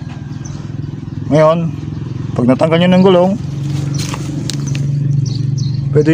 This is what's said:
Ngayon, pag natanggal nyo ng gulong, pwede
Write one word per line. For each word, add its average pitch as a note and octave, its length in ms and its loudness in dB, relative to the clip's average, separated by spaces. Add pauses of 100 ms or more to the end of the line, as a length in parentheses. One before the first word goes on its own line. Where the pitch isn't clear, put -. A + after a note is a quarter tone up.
(1300)
Ngayon, D#3 300 6 (800)
pag B2 120 2
natanggal D#3 320 4
nyo F3+ 120 6
ng F#3 120 6
gulong, F#3 260 6 (2500)
pwede D3+ 220 4